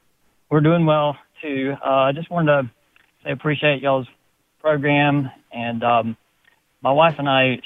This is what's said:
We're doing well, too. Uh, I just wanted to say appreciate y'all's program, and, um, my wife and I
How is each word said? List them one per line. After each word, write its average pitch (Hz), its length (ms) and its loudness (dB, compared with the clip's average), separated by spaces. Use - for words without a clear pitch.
We're 151 100 2
doing 165 260 2
well, 147 300 0
too. 139 320 -6
Uh, 135 40 -6
I 135 240 2
just 165 180 -8
wanted 151 320 2
to 120 80 -8
say 151 80 -8
appreciate 139 500 -2
y'all's 135 240 0
program, 143 680 0
and, 117 320 -8
um, 113 320 0
my 131 100 0
wife 151 260 2
and 143 100 -4
I 131 380 0